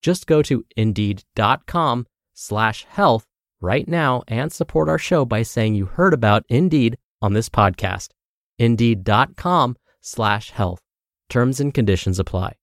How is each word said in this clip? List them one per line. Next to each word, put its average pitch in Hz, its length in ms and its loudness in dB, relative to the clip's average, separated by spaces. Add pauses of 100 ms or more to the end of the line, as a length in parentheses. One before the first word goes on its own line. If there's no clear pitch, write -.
Just 180 240 -2
go 151 180 4
to 127 200 -2 (140)
indeed 104 480 -2 (100)
dot 110 300 0
com 127 420 -2 (260)
slash 107 560 -4
health 139 360 0 (340)
right 101 280 -2
now 151 400 -2
and 127 260 -4
support 156 340 -2
our 156 120 0
show 156 260 0
by 117 180 -2
saying 110 320 -2
you 98 100 -2
heard 175 280 2
about 107 340 2
Indeed 135 500 2 (240)
on 101 120 0
this 107 160 0
podcast. 95 640 0 (460)
indeed 117 460 2
dot 110 320 2
com 151 400 0 (240)
slash 104 520 -4
health. 87 300 -4 (480)
Terms 127 300 0
and 143 140 -2
conditions 98 460 0
apply. 92 440 -4